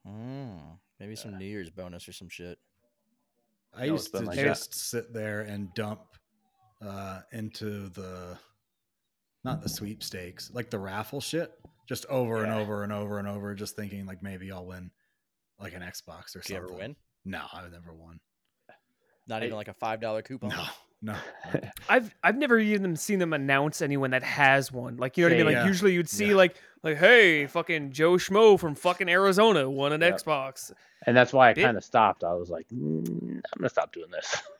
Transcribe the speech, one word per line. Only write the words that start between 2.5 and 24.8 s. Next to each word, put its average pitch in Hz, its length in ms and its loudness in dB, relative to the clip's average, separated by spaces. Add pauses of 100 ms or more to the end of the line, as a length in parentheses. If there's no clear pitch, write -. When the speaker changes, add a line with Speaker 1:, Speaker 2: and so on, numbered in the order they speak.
Speaker 3:
I 123 120 -10
Speaker 2:
No, 156 80 -2
Speaker 3:
used - 120 -6
Speaker 2:
it's - 60 -16
been 98 100 -6
Speaker 3:
to - 60 -6
Speaker 2:
like - 100 -6
Speaker 3:
just - 320 -2
Speaker 2:
that. - 80 -14
Speaker 3:
sit - 340 -8
there 107 300 -8
and 101 320 -10
dump, 107 260 -8 (800)
uh, 98 400 -12 (120)
into 107 580 -10
the, 92 480 -14 (1040)
not 156 180 -6
the - 60 -10
sweepstakes, 95 840 -12
like, 120 180 -10
the 110 80 -6
raffle 98 420 -8
shit, 160 320 -6 (340)
just - 200 -10
over 120 380 -2
and 110 80 -2
Speaker 2:
Yeah. 110 80 -2
Speaker 3:
over 104 220 -6
and 101 100 -8
over 104 260 -6
and 101 100 -6
over, 101 260 -8
just 101 220 -12
thinking, 101 300 -10
like, 92 160 -14
maybe 95 280 -12
I'll 92 160 -14
win, 90 240 -14 (680)
like, 92 160 -14
an 90 80 -14
Xbox - 540 -18
or 92 40 -16
Speaker 1:
Did - 100 -14
you 95 60 -8
ever 90 120 -12
Speaker 3:
something. 90 100 -14 (100)
Speaker 1:
win? 147 80 -18 (280)
Speaker 3:
No, 85 280 -10
I've 87 200 -18
never 85 220 -20
won. 82 260 -20 (1040)
Speaker 1:
Not 113 160 -8
Speaker 2:
I 117 40 -4
Speaker 1:
even, 110 100 -8
like, 107 120 -10
a 101 60 -16
five 110 260 -4
dollar 110 220 -4
coupon? 120 280 -10
Speaker 3:
No, 90 140 -6 (380)
no. 107 160 -6 (260)
Speaker 2:
<laughs> - 100 -4
Speaker 3:
no. - 60 -2 (280)
Speaker 4:
I've, 220 340 2
I've 196 160 2
never 254 200 4
even 202 380 0
seen 196 220 -2
them 170 160 0
announce 139 480 0
anyone 139 300 0
that 127 100 0
has 135 500 2
one. 123 240 -10